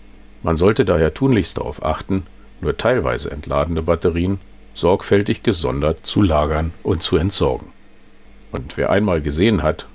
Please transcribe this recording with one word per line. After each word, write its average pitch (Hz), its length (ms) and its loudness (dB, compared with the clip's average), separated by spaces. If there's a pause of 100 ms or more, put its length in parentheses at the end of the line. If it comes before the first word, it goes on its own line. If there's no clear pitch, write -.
(420)
Man 82 140 0
sollte 104 280 4
daher 80 280 2
tunlichst 127 460 0
darauf - 260 -8
achten, 95 400 -4 (360)
nur 76 160 -2
teilweise 82 540 0
entladene 76 520 -2
Batterien 87 560 0 (360)
sorgfältig 101 680 0
gesondert 73 640 -2
zu 107 160 0
lagern 78 500 2 (100)
und 92 200 -2
zu - 140 0
entsorgen. 73 560 -2 (800)
Und 67 240 -10
wer 69 140 0
einmal 92 300 2
gesehen 80 420 2
hat, 78 320 -2